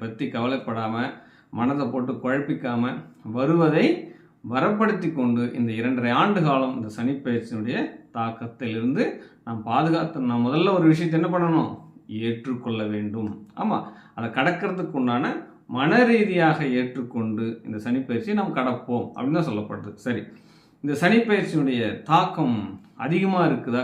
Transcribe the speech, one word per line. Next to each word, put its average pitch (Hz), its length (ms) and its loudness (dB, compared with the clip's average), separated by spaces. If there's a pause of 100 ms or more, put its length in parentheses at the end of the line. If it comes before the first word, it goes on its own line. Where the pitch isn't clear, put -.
பத்தி 113 200 -6 (120)
கவலைப்படாம 117 680 -2 (540)
மனதை 135 340 0
போட்டு 127 200 -4 (120)
குழப்பிக்காம 127 680 -2 (440)
வருவதை 156 480 4 (680)
வரப்படுத்தி 190 560 0 (100)
கொண்டு 120 240 2 (160)
இந்த 117 120 0 (100)
இரண்டரை 120 300 0 (120)
ஆண்டு 196 240 2
காலம் 131 320 2
இந்த 107 180 -6
சனி 131 180 0 (100)
பெயர்ச்சியினுடைய 117 540 -4 (380)
தாக்கத்திலிருந்து 113 880 -2 (420)
நாம் 113 220 -6
பாதுகாத்து, 160 640 0
நாம் 120 160 2
முதல்ல 180 300 4
ஒரு 165 140 4
விஷயத்தை 160 280 2
என்ன 180 140 2
பண்ணணும்? 160 360 2 (560)
ஏற்றுக்கொள்ள 117 560 -2 (120)
வேண்டும். 104 360 -4 (320)
ஆமா, 202 160 0 (380)
அதை 117 120 -4 (100)
கடக்கிறதுக்கு 175 640 0
உண்டான 123 320 0 (420)
மன 160 220 4 (120)
ரீதியாக 175 500 4 (180)
ஏற்றுக்கொண்டு 117 640 -2 (220)
இந்த 107 180 -6
சனி 123 220 0
பெயர்ச்சியை 127 320 0
நாம் 185 180 -2
கடப்போம் 120 560 -2
அப்படின்னு 143 260 0
தான் 160 120 0
சொல்லப்படுது. 104 400 -6 (160)
சரி, 107 160 -2 (640)
இந்த 143 180 0
சனி 220 160 6 (100)
பெயர்ச்சியினுடைய 151 540 2 (260)
தாக்கம் 160 480 2 (480)
அதிகமா 185 440 2
இருக்குதா 123 360 0